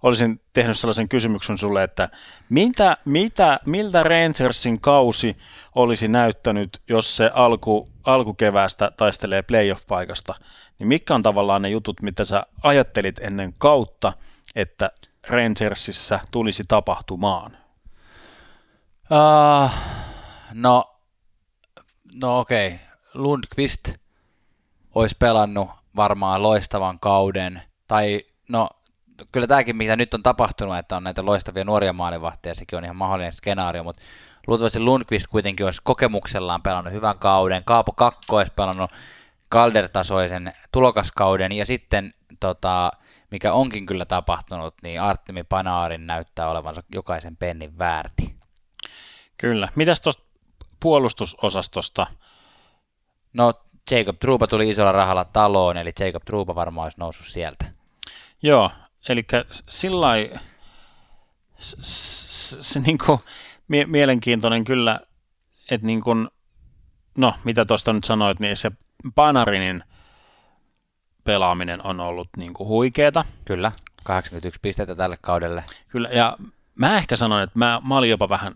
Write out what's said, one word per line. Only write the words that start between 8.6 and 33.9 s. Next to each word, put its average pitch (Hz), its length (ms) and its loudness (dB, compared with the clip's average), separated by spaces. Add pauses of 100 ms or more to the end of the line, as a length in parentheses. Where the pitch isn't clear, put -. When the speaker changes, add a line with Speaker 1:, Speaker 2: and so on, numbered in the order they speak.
Speaker 1:
taistelee 98 460 0
playoff-paikasta, 95 920 -2 (440)
niin 101 80 -6
mitkä 151 280 0
on 117 80 2
tavallaan 101 400 2
ne 98 60 -2
jutut, 107 340 -6
mitä 104 220 -4
sä 98 220 -4 (160)
ajattelit 131 560 2
ennen 98 400 -8
kautta, 127 540 0 (420)
että 98 360 -4 (380)
Rangersissa 107 920 -2 (100)
tulisi 110 380 -2
tapahtumaan? 98 880 -2 (1600)
Speaker 2:
Äh, 147 640 6 (800)
no, 123 420 2 (1300)
no 123 160 2
okei, 101 420 -2 (340)
Lundqvist 139 800 -4 (1000)
olisi 110 240 2
pelannut 104 500 2 (280)
varmaan 98 460 2
loistavan 101 580 0
kauden, 98 600 0 (260)
tai 104 360 0 (240)
no, 113 200 0 (640)
kyllä 123 140 0
tämäkin, 120 300 2
mitä 110 200 0
nyt 120 180 -2
on 107 80 -4
tapahtunut, 104 560 0
että 90 180 -8
on 92 80 -8
näitä 92 200 -8
loistavia 95 400 -2
nuoria 101 280 0
maalivahteja, 85 600 -8
sekin 82 240 -12
on 85 60 -12
ihan 87 120 -12
mahdollinen 92 360 -4
skenaario, 87 520 -6
mut 85 120 -12 (500)